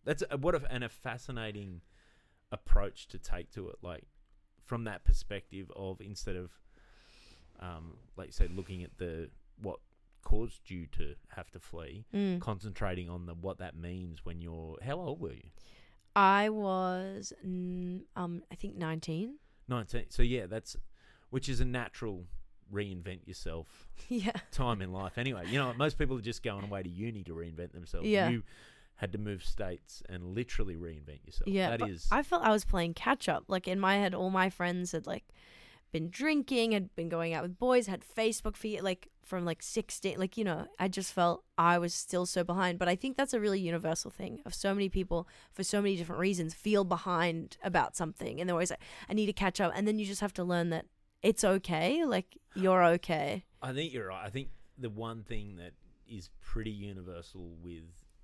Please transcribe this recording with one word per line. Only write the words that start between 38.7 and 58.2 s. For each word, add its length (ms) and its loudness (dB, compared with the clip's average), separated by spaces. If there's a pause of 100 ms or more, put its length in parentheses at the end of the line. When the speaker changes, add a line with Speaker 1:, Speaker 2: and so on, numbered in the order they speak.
Speaker 2:
like, 280 -2 (120)
from, 220 -4
like, 200 -2
sixteen, 560 -4
like, 180 -2
you 60 0
know, 240 0 (120)
I 80 2
just 240 -4
felt 320 4 (140)
I 200 8
was 160 0
still 320 0
so 180 0
behind. 360 2
But 80 4
I 80 4
think 220 -2
that's 160 2
a 60 2
really 200 4
universal 520 0
thing 340 -10
of 80 -8
so 200 0
many 140 2
people, 400 0 (240)
for 120 -6
so 180 2
many 160 4
different 240 -4
reasons, 320 2
feel 300 4
behind 800 0
about 320 2
something. 440 -4
And 100 -2
they're 60 2
always 140 2
like, 120 -6 (280)
"I 40 -2
need 120 4
to 80 0
catch 260 0
up." 160 4
And 120 0
then 120 2
you 60 -2
just 160 -4
have 120 0
to 100 -4
learn 260 2
that 160 -2 (380)
it's 200 4
okay. 600 4
Like, 320 0 (160)
you're 300 6
okay. 600 4 (180)
Speaker 1:
I 100 -4
think 200 -2
you're 160 -4
right. 160 -6
I 40 -6
think 200 -6 (280)
the 140 -6
one 320 -8
thing 320 -4
that 180 -14 (340)
is 220 -14 (100)
pretty 320 -2
universal 920 -10
with 420 -14 (180)